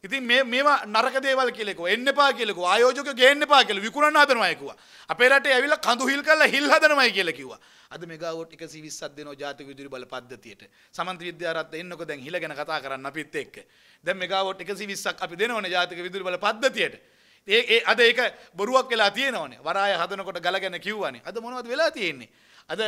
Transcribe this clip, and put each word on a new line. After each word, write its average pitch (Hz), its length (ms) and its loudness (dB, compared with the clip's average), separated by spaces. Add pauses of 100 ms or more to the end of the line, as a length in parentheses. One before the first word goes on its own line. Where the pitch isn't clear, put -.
ඉතින් 262 200 -6
මේ, 247 200 4
මේවා 254 420 2
නරක 240 360 0
දේවල් 262 300 2
කියලා 202 220 -6
කිව්වා. 170 160 -4
එන්න 240 180 0
එපා 277 240 4
කියලා 214 220 -4
කිව්වා. 180 180 0
ආයෝජකයෝ 254 420 2
ගේන්න 269 280 6
එපා 285 220 8
කියලා 302 180 -2
විකුණන්න 294 400 2
හදනවා 226 320 2
කිව්වා. 139 220 -12 (320)
අපේ 226 200 2
රටේ 277 260 4
ඇවිල්ලා 285 240 2
කඳු 247 280 0
හිල් 277 160 0
කරලා 302 240 6
හිල් 277 240 2
හදනවයි 285 420 4
කියලා 180 280 -2
කිව්වා. 123 180 -16 (320)
අද 151 160 -16
මෙගාවොට් 165 460 -10
එකසිය 156 300 -18
විස්සක් 151 340 -14
දෙනවා 147 180 -14
ජාතික 143 320 -12
විදුලි 139 220 -18
බල 127 180 -14
පද්ධතියට. 120 560 -16 (300)
සමන්ත 175 280 -8
විද්‍යාරත්න 165 600 -6
එන්නකෝ 170 260 -12
දැන් 147 140 -10
හිල 160 200 -8
ගැන 151 140 -8
කතා 147 260 -6
කරන්න 135 260 -8
අපිත් 147 300 -10
එක්ක. 135 200 -10 (480)
දැන් 185 140 -2
මෙගාවොට් 190 420 -2
එකසිය 190 260 -10
විස්සක් 190 340 -6
අපි 180 160 -8
දෙනවනේ 214 340 -2
ජාතික 180 280 -2
විදුලි 180 260 -10
බල 180 140 -4
පද්ධතියට. 220 560 0 (540)
ඒ, 214 120 6 (140)
ඒ 233 100 4
අද 220 160 2
ඒක 233 200 4 (340)
බොරුවක් 247 360 0
වෙලා 220 200 4
තියෙනවනේ. 202 540 -4
වරාය 190 340 0
හදනකොට 185 420 -6
ගල 180 200 -2
ගැන 180 200 -6
කිව්වනේ. 170 440 -6
අද 190 180 -10
මොනවද 240 240 -12
වෙලා 294 240 0
තියෙන්නේ? 160 380 -8 (400)
අද 180 200 -6